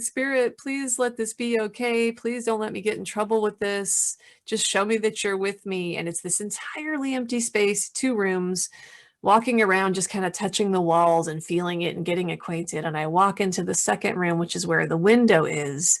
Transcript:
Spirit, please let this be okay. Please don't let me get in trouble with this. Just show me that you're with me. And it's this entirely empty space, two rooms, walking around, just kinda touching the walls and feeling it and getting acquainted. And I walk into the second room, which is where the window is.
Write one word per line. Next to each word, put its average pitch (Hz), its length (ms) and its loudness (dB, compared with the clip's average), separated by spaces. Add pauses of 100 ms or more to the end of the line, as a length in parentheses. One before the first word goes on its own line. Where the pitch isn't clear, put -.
Spirit, 262 560 -2
please 269 420 -4
let 240 160 0
this 226 180 -4
be 233 280 -2
okay. 233 500 0
Please 233 340 -6
don't 226 140 0
let 214 140 -4
me 208 80 -6
get 208 160 -2
in 190 80 -8
trouble 214 360 -2
with 208 180 -2
this. 202 580 -2 (280)
Just - 220 -2
show 196 160 2
me 214 140 2
that 214 260 -2
you're 202 140 0
with 196 280 -4
me. 185 300 -4
And 165 140 -4
it's 175 120 -6
this - 200 -4
entirely 269 720 -6
empty 247 260 -2
space, 208 500 0
two 262 260 -2
rooms, 185 540 0 (520)
walking 226 400 4
around, 190 320 4
just 185 160 -2
kinda 190 220 -2
touching 196 400 -2
the 190 100 2
walls 170 480 4
and 156 140 -6
feeling 175 400 -2
it 170 120 -2
and 170 100 -6
getting 175 260 0
acquainted. 165 520 -6
And 160 140 -4
I 156 100 -2
walk 190 320 2
into 190 240 0
the 180 100 -4
second 202 440 0
room, 175 220 0
which 170 160 -2
is 180 120 -4
where 160 200 2
the 160 100 0
window 208 480 6
is. 147 560 0